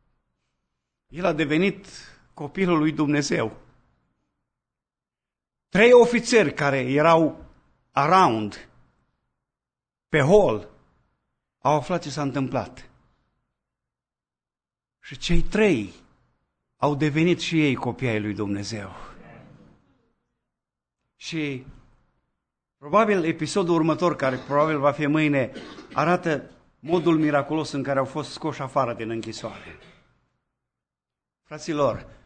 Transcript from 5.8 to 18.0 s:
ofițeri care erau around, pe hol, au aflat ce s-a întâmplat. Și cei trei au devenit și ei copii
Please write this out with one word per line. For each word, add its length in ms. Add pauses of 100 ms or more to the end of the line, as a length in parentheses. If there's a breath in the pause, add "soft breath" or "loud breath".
ofițeri 600
care 240
erau 640 (460)
around, 800 (1400)
pe 120
hol, 480 (880)
au 160
aflat 280
ce 80
s-a 120
întâmplat. 680 (2000)
Și 180
cei 240
trei 500 (840)
au 180
devenit 460
și 220
ei 120
copii 340